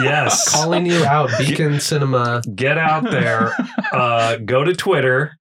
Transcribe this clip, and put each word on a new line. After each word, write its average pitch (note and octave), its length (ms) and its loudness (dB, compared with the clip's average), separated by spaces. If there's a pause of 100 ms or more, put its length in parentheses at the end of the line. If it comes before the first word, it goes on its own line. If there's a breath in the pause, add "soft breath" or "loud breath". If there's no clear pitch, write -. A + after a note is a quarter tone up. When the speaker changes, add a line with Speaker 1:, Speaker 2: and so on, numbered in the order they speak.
Speaker 1:
Yes. - 500 0
Speaker 2:
Calling E3+ 320 0
you F3 200 2
out. C#3 240 2
Speaker 1:
Get A#2+ 100 -2
Speaker 2:
Beacon D3 400 0
Cinema. B2+ 640 0 (140)
Speaker 1:
get C3+ 220 0
out D#3 260 0
there. - 540 0
Speaker 3:
<laughs> - 340 -4
Speaker 1:
Uh, A#2 460 2
go A#2+ 260 0
to F3 120 2
Twitter C#3+ 640 0 (120)